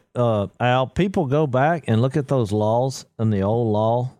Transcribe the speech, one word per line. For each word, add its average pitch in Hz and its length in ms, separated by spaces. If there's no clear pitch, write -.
uh, 110 320
Al, 123 280
people 190 380
go 147 220
back 139 400
and 110 140
look 131 140
at 143 140
those 120 240
laws 113 520
and 110 160
the 98 80
old 110 320
law 117 460